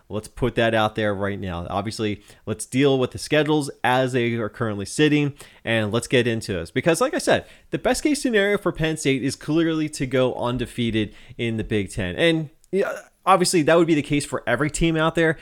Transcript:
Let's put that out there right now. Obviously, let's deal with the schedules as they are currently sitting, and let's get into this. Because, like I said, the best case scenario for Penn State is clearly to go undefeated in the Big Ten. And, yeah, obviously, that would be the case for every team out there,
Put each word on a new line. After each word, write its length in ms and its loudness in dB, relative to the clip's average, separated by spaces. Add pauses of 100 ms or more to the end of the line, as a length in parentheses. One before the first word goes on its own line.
Let's 180 -8
put 280 -2
that 200 2
out 180 2
there 220 0
right 240 -4
now. 320 -6
Obviously, 500 -4 (240)
let's 220 -6
deal 320 2
with 120 -2
the 60 -12
schedules 540 0 (120)
as 280 2
they 220 0
are 160 -4
currently 360 -6
sitting, 480 2 (300)
and 280 0
let's 160 -2
get 200 2
into 260 -4
this. 160 -6
Because, 320 0
like 140 0
I 40 -2
said, 280 0 (240)
the 80 -4
best 240 0
case 180 0
scenario 380 2
for 120 -2
Penn 260 -2
State 260 0
is 120 -2
clearly 540 0
to 160 -6
go 300 2
undefeated 800 -2 (200)
in 220 -2
the 60 -2
Big 260 -2
Ten. 260 -4
And, 360 2 (200)
yeah, 240 -2 (300)
obviously, 380 4
that 140 6
would 100 4
be 80 2
the 80 0
case 220 -2
for 200 -8
every 240 0
team 260 0
out 200 0
there, 260 2